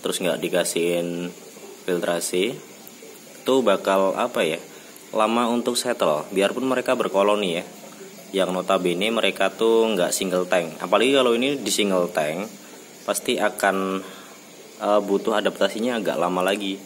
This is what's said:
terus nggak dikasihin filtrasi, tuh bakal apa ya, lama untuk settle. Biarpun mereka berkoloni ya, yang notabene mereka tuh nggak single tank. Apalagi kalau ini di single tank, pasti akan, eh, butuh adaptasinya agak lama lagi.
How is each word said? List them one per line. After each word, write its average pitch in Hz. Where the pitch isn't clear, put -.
terus 92
nggak 90
dikasihin 87
filtrasi, 87
tuh 131
bakal 98
apa 117
ya, 80
lama 113
untuk 120
settle. 82
Biarpun 101
mereka 127
berkoloni 101
ya, 87
yang 92
notabene 92
mereka 98
tuh 113
nggak 87
single 92
tank. 82
Apalagi 107
kalau 127
ini 139
di 107
single 95
tank, 80
pasti 107
akan, 95
eh, 104
butuh 98
adaptasinya 101
agak -
lama 90
lagi. 98